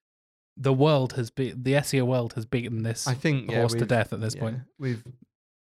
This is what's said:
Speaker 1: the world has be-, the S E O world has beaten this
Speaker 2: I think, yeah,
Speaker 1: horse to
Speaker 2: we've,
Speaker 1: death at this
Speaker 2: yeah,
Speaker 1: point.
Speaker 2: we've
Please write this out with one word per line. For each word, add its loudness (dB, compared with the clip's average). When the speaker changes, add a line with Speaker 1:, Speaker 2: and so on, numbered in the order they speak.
Speaker 1:
the 2
world 4
has -4
be-, -4
the 0
S 0
E 4
O 2
world 0
has -6
beaten -4
this -4
Speaker 2:
I 2
think, 0
yeah, 0
Speaker 1:
horse 4
to -2
Speaker 2:
we've, 0
Speaker 1:
death 2
at -6
this -4
Speaker 2:
yeah, -8
Speaker 1:
point. -4
Speaker 2:
we've -6